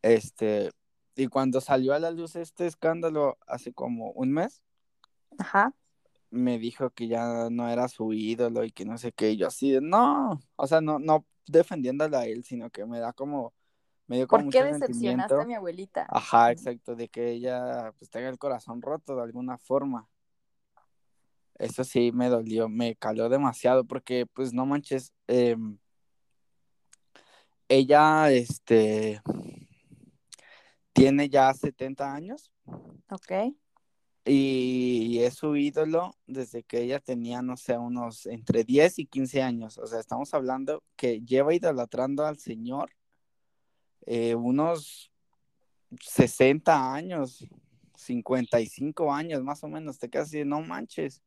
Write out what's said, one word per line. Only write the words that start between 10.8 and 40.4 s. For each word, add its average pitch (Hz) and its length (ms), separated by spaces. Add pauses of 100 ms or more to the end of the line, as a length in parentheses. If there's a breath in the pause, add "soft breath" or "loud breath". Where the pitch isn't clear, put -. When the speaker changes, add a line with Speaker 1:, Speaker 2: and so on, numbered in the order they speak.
Speaker 1:
no, 151 180
no 156 280 (200)
defendiéndolo 147 720
a 120 80
él, 113 180
sino 120 260
que 104 160
me 120 140
da 117 120
como, 135 420 (540)
me 123 80
dio 127 120
como 220 160
Speaker 2:
¿Por 285 40
qué 262 140
Speaker 1:
mucho - 20
Speaker 2:
decepcionaste 254 760
a - 20
Speaker 1:
sentimiento. - 20
Speaker 2:
mi 240 80
abuelita? 185 540
Speaker 1:
Ajá, - 420
Speaker 2:
Ujú. - 20
Speaker 1:
exacto, 120 440
de 117 120
que 120 240
ella, 123 680
pues, - 120
tenga 120 200
el 123 80
corazón 120 440
roto 143 340
de 123 80
alguna 123 340
forma. 131 500 (1500)
Eso 113 260
sí 120 280
me 123 160
dolió, 113 400
me 117 280
caló 110 320
demasiado, 127 580
porque, 123 400
pues, 127 260
no 127 140
manches, 139 460 (160)
em, 113 500 (1900 soft breath)
ella, 147 600
este, 110 920 (1700 soft breath)
tiene 139 360
ya 135 260
setenta 135 600
años. 196 360 (600)
Speaker 2:
Ok. 196 440 (720)
Speaker 1:
Y, 127 800 (120)
y - 40
es 123 120
su 151 220
ídolo 156 600 (100)
desde 120 360
que - 200
ella 127 180
tenía, 120 420
no 127 160
sé, 123 180
unos 120 500
entre 113 380
diez 143 340
y 151 80
quince 135 360
años. 117 360
O 117 80
sea, 113 140
estamos 123 320
hablando 135 500 (140)